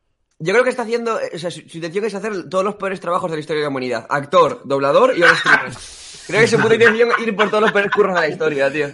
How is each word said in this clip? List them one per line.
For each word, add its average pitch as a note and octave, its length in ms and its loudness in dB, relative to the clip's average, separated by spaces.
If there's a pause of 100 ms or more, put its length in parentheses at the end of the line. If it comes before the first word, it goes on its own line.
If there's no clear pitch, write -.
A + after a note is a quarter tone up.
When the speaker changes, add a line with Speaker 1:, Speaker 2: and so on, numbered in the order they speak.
(400)
Speaker 1:
Yo E3 140 -2
creo A#3+ 100 4
que B3 80 -2
está B3 120 -4
haciendo, A3+ 360 -4
eh, - 160 -6
o - 20 -10
sea, E3+ 140 -8
su, D#3 160 -14
su E3 100 -16
intención E3+ 280 -6
es G3+ 100 -6
hacer F#3+ 340 -8
todos F#3+ 140 0
los G3+ 120 -4
peores F#3+ 260 -6
trabajos F3 280 -2
de D#3+ 80 -6
la D3+ 40 -6
historia D3+ 180 -4
de D3 60 0
la D3 60 -2
humanidad. B2+ 380 -4
Actor, C#3+ 560 2
doblador C#3+ 520 4
y E3+ 60 2
ahora - 120 6
streamer. - 420 0
Speaker 2:
<laughs> - 60 -18 (420)
Speaker 1:
Creo F3+ 140 0
que A3+ 80 6
su A3 100 2
puta A3 180 4
intención A3+ 360 4
es A3+ 160 -2
ir G#3+ 80 -4
por G3+ 140 0
todos G#3+ 140 2
los G#3+ 100 2
peores G3+ 180 2
curros F#3+ 240 2
de E3+ 60 0
la D#3 80 0
historia, C#3+ 420 -2
tío. C#3+ 220 -2